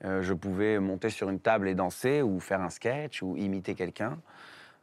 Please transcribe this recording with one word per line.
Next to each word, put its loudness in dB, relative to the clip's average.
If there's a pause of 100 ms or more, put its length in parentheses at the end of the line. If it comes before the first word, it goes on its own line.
euh, 0
je 2
pouvais 2
monter 0
sur -2
une -2
table 4
et 2
danser 2
ou 2
faire -2
un -2
sketch -4
ou -2
imiter -2
quelqu'un, -4 (640)